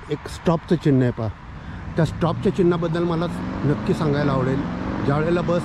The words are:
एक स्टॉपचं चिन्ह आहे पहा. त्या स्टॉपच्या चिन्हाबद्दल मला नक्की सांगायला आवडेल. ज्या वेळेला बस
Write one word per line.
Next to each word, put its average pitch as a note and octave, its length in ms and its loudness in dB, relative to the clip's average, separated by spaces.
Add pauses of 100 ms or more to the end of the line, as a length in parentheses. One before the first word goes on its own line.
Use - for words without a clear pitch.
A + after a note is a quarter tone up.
(100)
एक - 180 -6
स्टॉपचं - 480 0
चिन्ह C#3 260 4
आहे B2 80 2
पहा. A2+ 180 -4 (680)
त्या E3 80 4
स्टॉपच्या D#3 520 0
चिन्हाबद्दल E3+ 460 2
मला E3+ 240 0 (380)
नक्की D3 300 0
सांगायला C#3+ 380 2
आवडेल. C3+ 300 2 (420)
ज्या C#3 140 2
वेळेला F3 220 2
बस E3+ 240 0